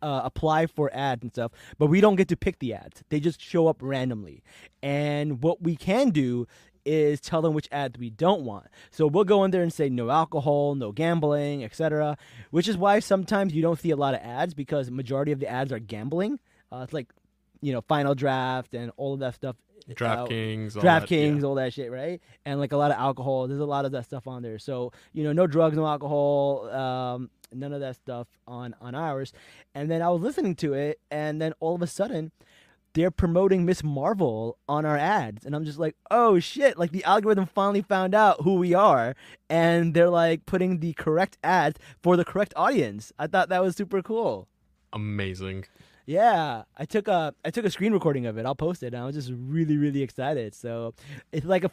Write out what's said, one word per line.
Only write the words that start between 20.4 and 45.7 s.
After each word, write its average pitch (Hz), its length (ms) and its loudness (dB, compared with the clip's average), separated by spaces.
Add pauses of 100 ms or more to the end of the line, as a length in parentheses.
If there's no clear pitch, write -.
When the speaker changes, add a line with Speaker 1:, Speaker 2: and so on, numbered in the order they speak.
Speaker 2:
all 107 80 -4
that, 165 220 6
Speaker 1:
DraftKings, 147 360 0
Speaker 2:
yeah. 139 60 -2
Speaker 1:
all 139 80 -2
that 131 180 -4
shit, 123 200 -10
right? 156 280 -8 (240)
And, 143 140 -6
like, 139 140 -2
a 147 40 0
lot 147 140 4
of 127 60 2
alcohol. 131 500 -2
There's 139 140 -6
a 151 40 -2
lot 139 200 -2
of 135 80 -2
that 123 120 -6
stuff 131 220 -12
on 127 160 -12
there. 113 160 -10
So, 123 320 -6 (220)
you 156 100 -4
know, 151 100 0
no 175 140 6
drugs, 156 300 4
no 156 100 2
alcohol, 143 840 0
um, 127 600 -4 (220)
none 139 200 -10
of 143 80 -8
that 131 140 -8
stuff 120 320 -12 (220)
on, 123 320 -12
on 123 160 -12
ours. 139 360 -6 (440)
And 143 120 -6
then 165 140 0
I 170 60 2
was 175 140 2
listening 233 340 -2
to 143 180 -2
it, 147 240 -2 (100)
and 151 320 -4
then 160 200 -2
all 165 160 -2
of 175 60 -4
a 175 40 -2
sudden, 165 460 -4 (640)
they're 170 180 2
promoting 185 520 2
Miss 175 200 0
Marvel 139 760 -2 (100)
on 151 160 0
our 151 120 0
ads. 143 500 -2
And 143 80 -6
I'm 151 100 -4
just 147 140 -10
like, 156 160 -2 (160)
"Oh, 220 300 6
shit." 254 360 2
Like, 175 140 -2
the 180 140 -6
algorithm 196 420 4
finally 202 360 0
found 185 300 0
out 208 300 6
who 185 120 4
we 175 200 2
are, 139 400 6 (340)
and 165 460 4
they're, 170 160 6
like, 165 360 2
putting 185 340 0
the 165 140 -4
correct 165 500 -2
ads 156 340 2 (240)
for 175 140 6
the 170 80 4
correct - 320 -2
audience. 147 640 -2
I 151 80 -6
thought 175 220 0
that 185 120 2
was 185 140 0
super 190 260 -4
cool. 175 460 -4 (440)
Speaker 2:
Amazing. 95 720 -6 (420)